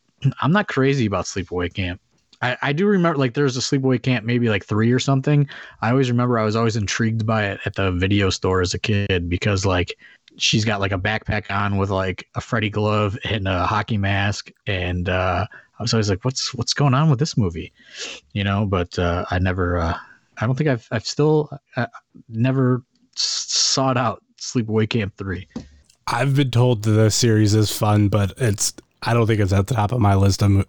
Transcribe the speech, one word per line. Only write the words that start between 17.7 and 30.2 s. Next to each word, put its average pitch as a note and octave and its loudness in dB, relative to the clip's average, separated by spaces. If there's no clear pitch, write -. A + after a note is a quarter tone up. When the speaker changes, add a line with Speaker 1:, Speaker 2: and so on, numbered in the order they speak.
Speaker 1:
You G2+ -2
know, G2+ 0
but, F#2 -2
uh, F2 0
I F#2 0
never, F2+ 0
uh, E2 -2
I G#2+ -2
don't C3 0
think D3+ 0
I've, A#2+ -2
I've - -4
still, D3+ 2
uh, A#2+ -4
never B2+ 2
s-, - -4
sought C3 0
out A2+ -2
Sleepaway A2 -2
Camp G#2 -2
three. F#2 -8
Speaker 2:
I've C3 0
been C#3 2
told B2 4
that G#2+ 2
the G#2+ 6
series G#2+ 4
is G#2+ 2
fun, G#2 4
but G2+ 0
it's, G#2+ -2
I A2+ 0
don't A#2 4
think G#2+ 2
it's F#2+ 2
at G2 2
the B2 -2
top G#2 0
of B2 -2
my G2+ 4
list G2 4